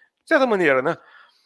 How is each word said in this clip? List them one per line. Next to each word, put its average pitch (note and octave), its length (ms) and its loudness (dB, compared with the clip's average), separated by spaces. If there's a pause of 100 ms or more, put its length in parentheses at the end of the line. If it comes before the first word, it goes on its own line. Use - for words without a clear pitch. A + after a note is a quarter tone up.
(220)
de - 60 -16
certa C#4 180 2
maneira, E3+ 340 0
né? D#3 160 -4 (500)